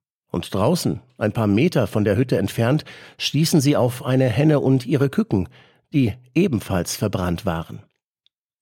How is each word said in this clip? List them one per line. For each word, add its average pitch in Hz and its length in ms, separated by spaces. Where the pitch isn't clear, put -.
Und - 240
draußen, 107 460
ein 107 140
paar 110 160
Meter 117 380
von 104 180
der 98 120
Hütte 123 220
entfernt, 117 480
stießen 156 420
sie 135 160
auf 120 300
eine 131 220
Henne 147 320
und 131 260
ihre 143 240
Küken, 101 400
die 123 220
ebenfalls 107 640
verbrannt 92 480
waren. 87 380